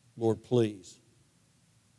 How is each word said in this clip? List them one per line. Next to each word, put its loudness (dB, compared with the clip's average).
Lord, -2
please, -2